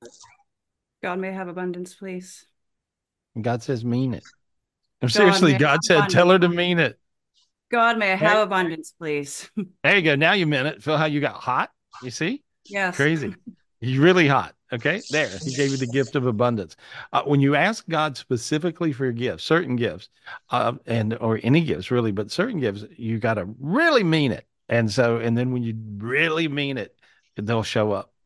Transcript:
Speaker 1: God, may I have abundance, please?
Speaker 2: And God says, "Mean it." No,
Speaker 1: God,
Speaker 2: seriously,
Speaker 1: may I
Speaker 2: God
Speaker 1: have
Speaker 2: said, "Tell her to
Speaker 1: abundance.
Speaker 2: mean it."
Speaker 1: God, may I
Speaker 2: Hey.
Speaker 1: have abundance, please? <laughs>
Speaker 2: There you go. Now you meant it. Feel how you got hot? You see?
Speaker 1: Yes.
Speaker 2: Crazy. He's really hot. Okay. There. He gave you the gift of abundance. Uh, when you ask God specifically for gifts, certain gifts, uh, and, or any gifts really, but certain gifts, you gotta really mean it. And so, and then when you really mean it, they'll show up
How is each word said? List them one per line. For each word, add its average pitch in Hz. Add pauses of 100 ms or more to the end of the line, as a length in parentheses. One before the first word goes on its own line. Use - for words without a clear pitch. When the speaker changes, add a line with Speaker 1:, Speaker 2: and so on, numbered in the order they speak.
(1040)
Speaker 1:
God, 180
may 190
I -
have 190
abundance, 180
please? 185 (880)
Speaker 2:
And 113
God 117
says, 120
"Mean 120
it." - (800)
No, 135
Speaker 1:
God, -
Speaker 2:
seriously, 185
Speaker 1:
may 131
I -
Speaker 2:
God 143
Speaker 1:
have 160
Speaker 2:
said, -
"Tell 180
her 185
to 180
Speaker 1:
abundance. 175
Speaker 2:
mean 175
it." 135 (720)
Speaker 1:
God, 233
may 196
I 190
Speaker 2:
Hey. 175
Speaker 1:
have 214
abundance, 175
please? 147
<laughs> 214 (220)
Speaker 2:
There 180
you 190
go. 156
Now 160
you 185
meant 147
it. -
Feel 151
how 156
you 147
got 127
hot? 131 (260)
You 127
see? 185 (240)
Speaker 1:
Yes. 196
Speaker 2:
Crazy. 139 (460)
He's 131
really 170
hot. 127 (180)
Okay. 147
There. 120
He 135
gave 139
you 139
the 131
gift 131
of 131
abundance. 113 (360)
Uh, 131
when 143
you 139
ask 190
God 156
specifically 151
for 127
gifts, 117
certain 156
gifts, 104 (420)
uh, 120 (120)
and, 113
or 113
any 147
gifts 95
really, 117
but 98
certain 202
gifts, 104 (120)
you 113
gotta 107 (100)
really 233
mean 160
it. - (220)
And 117
so, 117
and 117
then 127
when 123
you 113 (220)
really 156
mean 139
it, 101 (420)
they'll 107
show 107
up 98 (140)